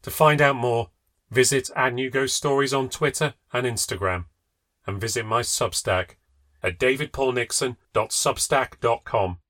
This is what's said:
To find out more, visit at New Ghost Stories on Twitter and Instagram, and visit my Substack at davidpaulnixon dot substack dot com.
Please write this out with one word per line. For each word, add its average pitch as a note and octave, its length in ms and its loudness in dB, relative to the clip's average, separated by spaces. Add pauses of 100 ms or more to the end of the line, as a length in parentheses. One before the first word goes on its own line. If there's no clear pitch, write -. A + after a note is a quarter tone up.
To - 80 -12
find D3+ 300 4
out C#3 160 4
more, A#2 340 0 (400)
visit B2+ 460 2
at B2+ 180 0
New C3 160 -4
Ghost C3+ 240 -2
Stories C#3 400 0
on C3 140 0
Twitter D3 460 -2 (180)
and B2+ 120 -2
Instagram, F#2+ 600 -2 (600)
and G2 160 -6
visit A2+ 240 -4
my A2+ 180 0
Substack - 760 -2 (440)
at F2+ 200 -4
davidpaulnixon C3 960 0 (160)
dot A2 180 0
substack - 680 0
dot A#2 240 0
com. F#2+ 340 -2 (120)